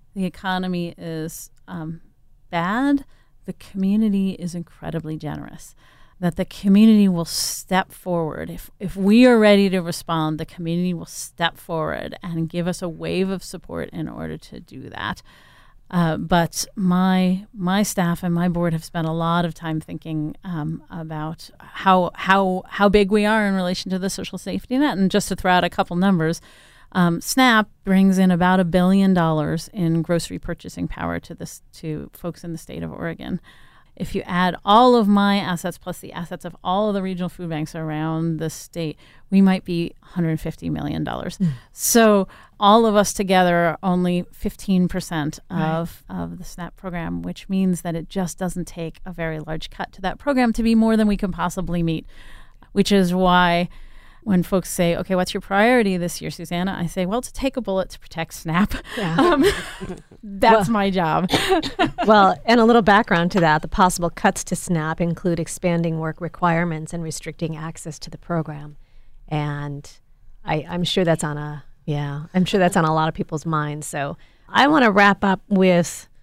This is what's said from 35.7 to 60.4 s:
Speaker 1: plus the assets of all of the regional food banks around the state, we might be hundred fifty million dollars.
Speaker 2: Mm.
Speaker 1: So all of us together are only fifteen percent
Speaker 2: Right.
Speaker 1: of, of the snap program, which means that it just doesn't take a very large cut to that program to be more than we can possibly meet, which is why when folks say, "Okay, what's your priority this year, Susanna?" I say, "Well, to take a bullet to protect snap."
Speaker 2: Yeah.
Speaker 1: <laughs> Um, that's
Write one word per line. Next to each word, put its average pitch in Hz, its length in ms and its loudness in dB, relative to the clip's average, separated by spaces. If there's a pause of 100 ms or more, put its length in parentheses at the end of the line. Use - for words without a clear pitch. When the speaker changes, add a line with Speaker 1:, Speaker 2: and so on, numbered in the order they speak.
Speaker 1:
plus - 220 -12
the - 140 -16
assets 170 320 -12
of 170 180 -14
all 196 240 0
of 208 60 -2
the 196 80 -4
regional 185 280 -6
food 175 200 -10
banks 156 260 -6
around 160 640 -4
the 160 100 -4
state, - 480 -10 (320)
we 196 120 6
might 190 240 4
be 170 360 -4
hundred 160 380 -2
fifty 165 300 -8
million 151 340 -4
dollars. - 340 -8
Speaker 2:
Mm. 180 120 0 (240)
Speaker 1:
So 214 540 4 (300)
all 214 280 6
of 208 100 2
us 202 180 2
together 185 420 2
are 170 280 2
only 180 480 0
fifteen 185 560 -2
percent 160 520 -6 (120)
Speaker 2:
Right. 160 240 0
Speaker 1:
of, 170 340 -6
of 170 280 -10
the 180 80 -14
snap - 320 -14
program, 170 440 -8
which 175 280 -10
means 190 320 0
that 170 140 -6
it 165 140 -8
just 180 300 -6
doesn't 175 260 -4
take 165 400 -12
a 185 60 -12
very 165 280 -8
large 160 300 -8
cut - 220 -10
to - 100 -20
that 185 160 -4
program 254 360 0
to 233 100 -2
be 226 100 4
more 220 220 4
than 214 120 2
we 202 100 0
can 190 140 -4
possibly 175 520 -4
meet, 165 220 -2 (640)
which 196 220 2
is 185 200 4
why 180 560 4 (540)
when 185 200 2
folks - 260 -2
say, 170 260 0
"Okay, 185 200 -4
what's 180 180 -2
your 196 80 -6
priority 208 560 2
this 170 240 -6
year, 156 80 -8
Susanna?" 175 500 -6
I 175 60 -4
say, 180 220 -4
"Well, 226 140 -4
to - 120 -12
take 262 240 -4
a 247 40 -4
bullet 190 280 -4
to - 100 -20
protect - 360 -10
snap." 175 380 0 (240)
Speaker 2:
Yeah. 165 200 -4
Speaker 1:
<laughs> 349 140 6
Um, 285 140 4 (800)
that's 208 440 4